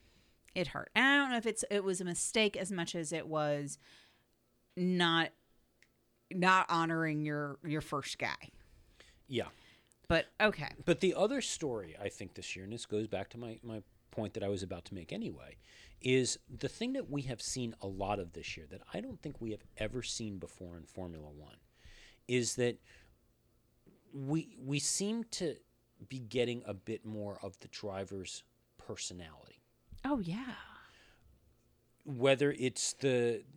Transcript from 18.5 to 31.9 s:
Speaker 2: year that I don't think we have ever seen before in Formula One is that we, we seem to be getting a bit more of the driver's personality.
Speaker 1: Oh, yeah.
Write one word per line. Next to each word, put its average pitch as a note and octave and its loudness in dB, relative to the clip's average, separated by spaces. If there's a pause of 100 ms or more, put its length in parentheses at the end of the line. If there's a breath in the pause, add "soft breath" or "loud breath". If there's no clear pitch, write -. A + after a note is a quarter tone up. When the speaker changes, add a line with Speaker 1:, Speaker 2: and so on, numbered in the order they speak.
Speaker 2:
year D#2+ -14
that - -14 (120)
I F#3 -2
don't A#3+ -10
think D3 -8
we A2+ -2
have G#2 -8 (140)
ever A2 -2
seen G#2+ -4
before F2 -12
in E2 -14
Formula E2 -10
One D2 -18 (720 soft breath)
is A#2+ 2
that B2 2 (1400 soft breath)
we, C#3 -2
we C#3 -2
seem G#3+ 0
to D#3 -2 (540)
be C3 -8
getting A#2+ 0
a G#2 -6
bit G#2+ -6
more G#2 -6
of G2 -10
the - -14
driver's F#2+ -6 (340)
personality. - -10 (440)
Speaker 1:
Oh, C4+ 2
yeah. G#3 -4 (1500 loud breath)